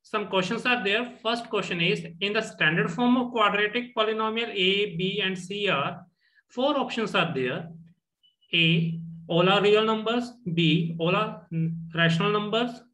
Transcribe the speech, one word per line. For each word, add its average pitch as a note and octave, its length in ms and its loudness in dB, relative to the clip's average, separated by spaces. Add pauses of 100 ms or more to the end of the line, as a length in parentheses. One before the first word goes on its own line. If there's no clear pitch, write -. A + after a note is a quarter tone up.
some G#3 260 -4
questions F#3+ 380 -2
are A#3+ 180 0
there. A3+ 300 0 (100)
First A#3 260 -2
question F#3 320 -2
is, G3 240 0 (160)
in G3+ 120 -2
the A3 80 0
standard E3 500 2
form B3 260 2
of A#3+ 140 -2
quadratic G#3 640 0
polynomial A3 540 -2
A, G3 460 0
B, F#3+ 280 -2
and F#3+ 140 -2
C G3+ 320 -6
are, D#3+ 360 -2 (420)
four C#4 320 0
options A3 360 -4
are E3 180 0
there. C3 360 -4 (840)
A, E3 460 2 (280)
all F3 220 4
are G3+ 120 4
real G#3 220 6
numbers. A3 480 -2 (220)
B, E3 460 2
all F3 160 0
are G#3+ 320 -4 (480)
rational E3+ 360 2
numbers. G#3+ 380 0 (240)